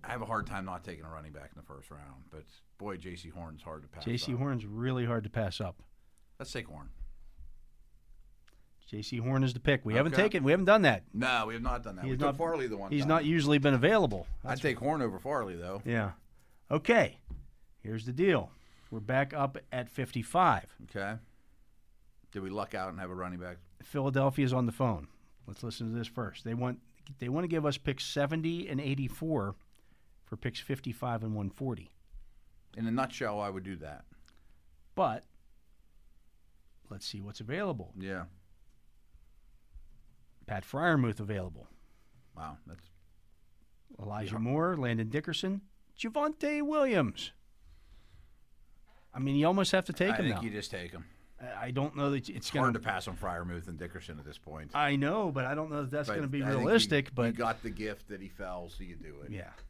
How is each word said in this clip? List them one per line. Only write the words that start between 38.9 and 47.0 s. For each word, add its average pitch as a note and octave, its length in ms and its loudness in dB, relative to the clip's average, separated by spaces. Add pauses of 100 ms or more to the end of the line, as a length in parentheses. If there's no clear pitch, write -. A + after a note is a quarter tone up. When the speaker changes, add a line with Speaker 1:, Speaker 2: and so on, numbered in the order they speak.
Speaker 2:
Pat G2 180 -4
Freiermuth C#3 540 4
available. G2 480 -6 (680)
Speaker 1:
Wow, D#2 220 -10 (100)
that's E2 180 -18 (1160)
Speaker 2:
Elijah G2+ 320 -6
Speaker 1:
Yeah. A2 60 -4
Speaker 2:
Moore, D#3 380 2
Landon A#2 320 0
Dickerson, E3+ 520 -2 (360)
Javonte D4 640 0
Williams. C4+ 720 2 (1800)